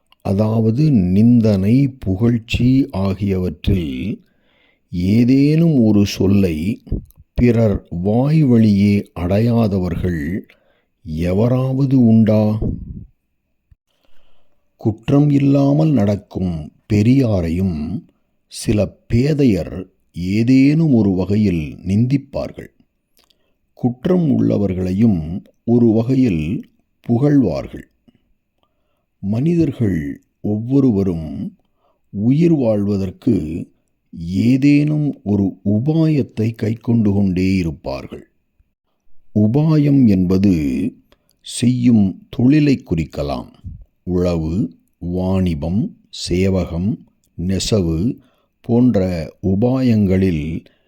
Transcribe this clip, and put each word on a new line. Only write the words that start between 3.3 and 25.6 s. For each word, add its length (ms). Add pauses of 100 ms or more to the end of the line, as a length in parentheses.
ஏதேனும் 920
ஒரு 220
சொல்லை 760 (520)
பிறர் 560
வாய் 520
வழியே 680
அடையாதவர்கள் 1400 (580)
எவராவது 1000
உண்டா? 520 (2250)
குற்றம் 540
இல்லாமல் 600
நடக்கும் 840 (200)
பெரியாரையும் 1120 (420)
சில 480 (160)
பேதையர் 760 (240)
ஏதேனும் 840
ஒரு 160
வகையில் 680
நிந்திப்பார்கள். 880 (1080)
குற்றம் 640
உள்ளவர்களையும் 1080 (200)